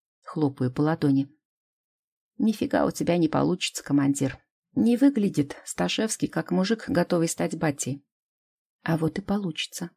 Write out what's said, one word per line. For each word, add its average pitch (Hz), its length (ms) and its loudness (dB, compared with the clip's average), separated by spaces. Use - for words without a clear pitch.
Хлопаю 135 500 -2
по 147 100 -2
ладони. 147 480 2
Нифига - 480 2
у - 40 0
тебя - 280 0
не 160 100 2
получится, 156 560 -2
командир. 139 540 0
Не 233 220 4
выглядит 214 680 2
Сташевский - 640 -2
как - 220 -6
мужик, 190 380 0
готовый 170 400 2
стать 170 300 -4
батей. 143 460 -4
А 165 140 0
вот 160 220 -2
и 196 40 -8
получится, 190 760 -6